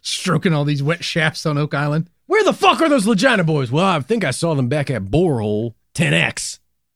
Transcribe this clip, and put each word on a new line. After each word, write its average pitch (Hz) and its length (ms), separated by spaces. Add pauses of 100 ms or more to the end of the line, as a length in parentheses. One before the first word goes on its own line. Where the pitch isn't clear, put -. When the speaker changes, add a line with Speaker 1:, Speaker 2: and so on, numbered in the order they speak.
Speaker 1:
stroking 175 500
all 147 140
these 143 180
wet 165 220
shafts 156 400
on 147 120
Oak 151 160
Island. 147 360 (160)
Speaker 2:
Where 427 180
the 339 80
fuck 311 300
are 320 80
those 262 160
Legina 220 400
boys? 143 260
Well, 160 140
I 180 160
think 214 240
I 135 60
saw 165 240
them 127 120
back 143 220
at 107 160
Borehole 113 680 (180)
ten 156 200
X. - 460 (360)